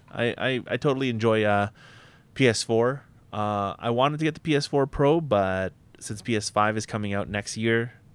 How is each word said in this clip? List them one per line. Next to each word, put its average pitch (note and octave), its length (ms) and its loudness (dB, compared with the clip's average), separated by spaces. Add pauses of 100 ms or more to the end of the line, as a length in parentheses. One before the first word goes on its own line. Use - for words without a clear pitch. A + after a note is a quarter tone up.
(120)
I, A#2 260 -2
I, B2 300 -2
I B2 80 -2
totally C#3 340 0
enjoy, A2 320 2
uh, G2+ 260 2 (680)
P C3+ 120 4
S A2+ 160 2
four. A#2+ 400 0 (300)
Uh, G#2 460 -4
I A#2+ 120 -4
wanted C#3 300 2
to D#3 40 -2
get D#3 100 -2
the - 60 -20
P D#3 140 0
S C#3+ 120 0
four C#3 200 0
Pro, D3 340 2
but F#2+ 520 0 (260)
since - 240 -12
P A#2+ 140 -2
S G#2 140 -4
five G#2+ 260 2
is G#2+ 100 -4
coming G#2 260 -6
out G2+ 160 -2
next G2+ 280 -6
year, A2+ 360 0 (220)